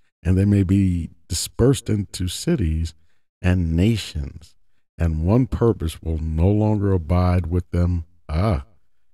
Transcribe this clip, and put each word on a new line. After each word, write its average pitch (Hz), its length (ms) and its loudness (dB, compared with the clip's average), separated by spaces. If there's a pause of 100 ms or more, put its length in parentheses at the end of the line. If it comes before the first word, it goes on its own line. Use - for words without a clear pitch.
(240)
and 92 140 2
they 98 80 4
may 101 180 4
be 92 480 0 (160)
dispersed - 640 -2
into 101 380 -4
cities 82 680 -2 (480)
and 90 340 0
nations, 90 800 -2 (420)
and 80 260 0
one 117 240 2
purpose - 540 -2
will 82 160 -4
no 80 320 0
longer 104 420 0
abide 90 560 0
with 90 240 -4
them, 87 340 0 (220)
ah, 82 380 -2 (480)